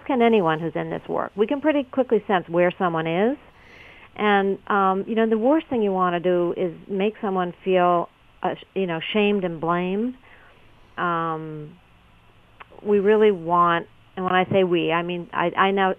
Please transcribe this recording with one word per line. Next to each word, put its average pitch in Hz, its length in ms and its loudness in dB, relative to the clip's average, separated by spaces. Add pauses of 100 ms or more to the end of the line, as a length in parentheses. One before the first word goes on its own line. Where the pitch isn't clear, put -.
can 254 160 0
anyone 190 380 2
who's 165 160 -6
in 165 140 -4
this - 180 -8
work, 165 280 -4
we 202 120 0
can 285 140 -4
pretty 294 220 0
quickly 247 440 -2
sense 185 220 0
where 175 280 2
someone 165 300 -2
is. 208 300 0 (800)
And, 196 420 2 (100)
um, 190 400 0
you 226 80 -6
know, 226 120 2
the 220 100 0
worst 277 300 0
thing 240 160 -2
you 202 80 0
wanna 185 280 0
do 175 380 0
is 170 160 -4 (140)
make 196 340 -2
someone 185 320 -2 (100)
feel, 175 460 2 (340)
uh, 175 120 -4
sh-, - 80 -14 (120)
you 190 120 -2
know, 165 120 -4 (140)
shamed 208 300 2
and 170 180 -6
blamed. 180 540 -2 (840)
Um, 160 800 -6 (1040)
we 208 160 2
really 214 320 4
want, 175 560 2 (280)
and 185 100 -6
when 180 80 0
I 185 160 4
say 196 140 4
we, 170 280 0
I 170 120 0
mean, 175 300 -8
I, 170 220 -2
I 190 160 4
now 190 280 0